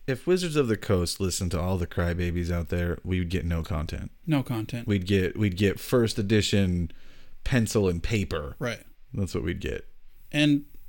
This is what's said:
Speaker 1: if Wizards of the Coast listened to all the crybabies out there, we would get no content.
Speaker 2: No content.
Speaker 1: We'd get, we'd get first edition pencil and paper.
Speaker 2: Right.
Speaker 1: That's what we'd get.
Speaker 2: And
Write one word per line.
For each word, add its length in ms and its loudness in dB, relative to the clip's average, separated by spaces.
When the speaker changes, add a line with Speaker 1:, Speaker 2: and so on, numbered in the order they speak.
Speaker 1:
if 200 -4
Wizards 280 2
of 120 4
the 100 2
Coast 420 0
listened 320 -2
to 80 0
all 180 0
the 100 -2
crybabies 640 -2
out 180 -2
there, 340 -2
we 160 0
would 100 -2
get 160 0
no 180 0
content. 480 -4
Speaker 2:
No 160 2
content. 440 -4
Speaker 1:
We'd 200 2
get, 300 2
we'd 200 2
get 220 4
first 400 2
edition 720 4
pencil 440 4
and 160 0
paper. 560 -2
Speaker 2:
Right. 240 -4
Speaker 1:
That's 220 -2
what 80 -2
we'd 180 -2
get. 260 -6
Speaker 2:
And 340 4